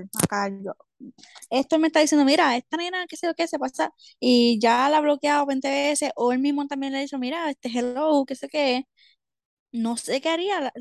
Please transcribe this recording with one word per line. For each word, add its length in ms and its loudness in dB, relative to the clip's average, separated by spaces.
acá, 260 -2
yo, 80 -10
esto 280 0
me 100 4
está 120 2
diciendo, 240 4
"Mira, 320 4
esta 220 -6
nena, 300 -4
qué 80 -16
sé 120 -4
yo, 60 -2
qué, 140 -2
se 100 -4
pasa", 340 -4
y 400 4
ya 300 4
la 80 4
ha 20 4
bloqueado 460 2
veinte 240 -2
veces, 460 0
o 160 0
él 80 0
mismo 280 0
también 240 -6
le 80 -4
ha 20 -4
dicho, 160 -8
"Mira, 320 -4
este, 200 -10
hello, 560 0
qué 100 -8
sé 120 -12
qué", 380 0
no 240 -2
sé 240 -4
qué 100 -4
haría, 300 -2
la, 200 -4